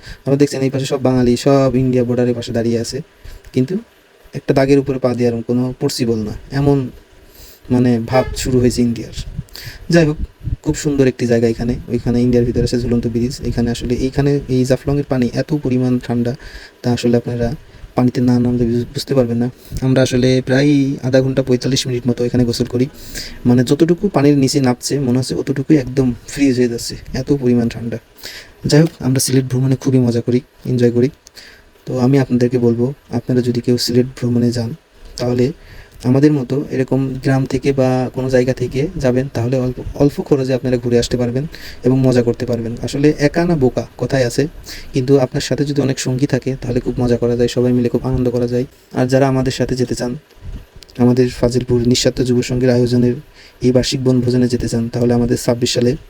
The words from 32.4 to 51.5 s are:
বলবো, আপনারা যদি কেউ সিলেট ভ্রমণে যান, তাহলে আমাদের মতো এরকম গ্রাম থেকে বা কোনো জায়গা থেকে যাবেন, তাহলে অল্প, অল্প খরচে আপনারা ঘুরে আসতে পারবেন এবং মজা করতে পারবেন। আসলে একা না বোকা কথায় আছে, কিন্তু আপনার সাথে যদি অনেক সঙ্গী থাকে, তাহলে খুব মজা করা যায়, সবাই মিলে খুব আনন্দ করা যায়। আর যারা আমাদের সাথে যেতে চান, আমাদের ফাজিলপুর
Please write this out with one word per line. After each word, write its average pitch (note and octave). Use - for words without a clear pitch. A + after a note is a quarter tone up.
বলবো, A#2+
আপনারা B2
যদি A#2+
কেউ B2
সিলেট B2
ভ্রমণে A#2+
যান, A#2
তাহলে B2
আমাদের C#3
মতো C3+
এরকম C3
গ্রাম C3+
থেকে C3+
বা C3
কোনো B2+
জায়গা B2+
থেকে B2+
যাবেন, C3
তাহলে B2+
অল্প, B2+
অল্প C#3+
খরচে C3+
আপনারা B2+
ঘুরে A#2+
আসতে A#2+
পারবেন B2
এবং C3
মজা B2+
করতে A#2+
পারবেন। A#2
আসলে C#3
একা D3
না F3
বোকা B2
কথায় B2
আছে, A#2+
কিন্তু C3
আপনার C#3
সাথে C3+
যদি C#3+
অনেক C3+
সঙ্গী C3
থাকে, B2+
তাহলে A#2+
খুব B2
মজা A#2+
করা A#2+
যায়, A#2+
সবাই B2
মিলে B2
খুব B2
আনন্দ C3
করা A#2+
যায়। B2
আর B2+
যারা C3
আমাদের C3
সাথে B2+
যেতে B2
চান, B2
আমাদের B2
ফাজিলপুর B2